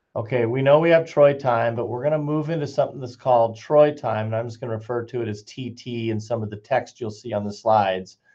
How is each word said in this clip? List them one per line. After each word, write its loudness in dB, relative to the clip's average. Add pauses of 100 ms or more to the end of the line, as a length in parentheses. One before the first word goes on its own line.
(140)
Okay, -2
we 0
know 6
we 2
have 4
Troy 6
Time, 0
but -4
we're -6
gonna 0
move -2
into -4
something -2
that's -12
called 2
Troy 4
Time, -4
and -4
I'm -4
just -14
gonna -6
refer -6
to -6
it -4
as -8
T -12
T -6
in -4
some -6
of -8
the -12
text -4
you'll -8
see -14
on -4
the -8
slides, 0 (160)